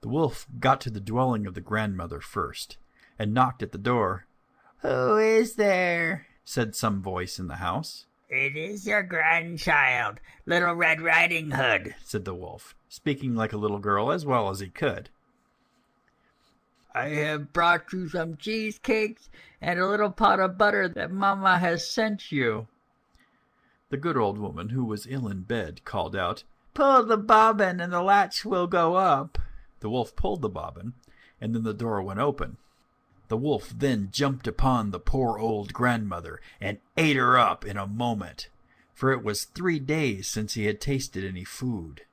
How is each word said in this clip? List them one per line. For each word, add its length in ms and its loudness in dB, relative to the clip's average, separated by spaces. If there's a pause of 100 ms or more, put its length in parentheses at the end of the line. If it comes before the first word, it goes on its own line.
The 80 -8
wolf 380 0 (120)
got 220 4
to 80 -6
the 100 -6
dwelling 480 0
of 80 -8
the 60 -10
grandmother 580 -4
first, 580 -8 (400)
and 160 -2
knocked 300 2
at 80 -8
the 60 -10
door. 500 0 (540)
Who 360 2
is 380 4
there? 720 2 (180)
said 300 -2
some 260 0
voice 380 -6
in 80 -6
the 80 -8
house. 500 -6 (240)
It 260 -2
is 300 -8
your 180 0
grandchild, 1160 0 (260)
Little 300 2
Red 260 2
Riding 500 2
Hood, 520 0
said 220 -6
the 100 -8
wolf, 400 -14 (140)
speaking 460 -2
like 180 0
a 40 -4
little 220 0
girl 320 2
as 140 -2
well 240 2
as 100 -4
he 100 -8
could. 400 -4 (1800)
I 160 -4
have 440 -4
brought 400 2
you 160 -6
some 280 -6
cheesecakes 920 -2 (320)
and 180 -2
a 80 2
little 240 0
pot 280 4
of 180 2
butter 320 4
that 220 -6
Mamma 480 2
has 280 0
sent 440 -2
you. 360 0 (1200)
The 80 -6
good 200 -2
old 200 0
woman, 320 -8
who 140 -2
was 240 -6
ill 200 -6
in 140 -6
bed, 440 -6
called 300 -4
out, 280 -4 (300)
Pull 320 6
the 120 2
bobbin 640 4
and 140 -4
the 80 0
latch 440 2
will 220 0
go 280 2
up. 420 2 (420)
The 100 -6
wolf 260 -2
pulled 260 0
the 80 0
bobbin, 440 -10 (460)
and 140 -4
then 100 0
the 100 -2
door 280 -2
went 180 -6
open. 380 -2 (680)
The 100 -2
wolf 380 -2
then 360 0
jumped 360 -2
upon 440 2
the 80 -6
poor 380 0
old 360 -2
grandmother 680 -2 (220)
and 180 -6 (160)
ate 220 4
her 200 6
up 280 4
in 120 -6
a 80 -4
moment, 640 -4 (440)
for 180 2
it 120 0
was 220 -2
three 340 -2
days 480 0
since 260 -4
he 120 -2
had 140 0
tasted 460 -2
any 180 -8
food. 580 -6 (120)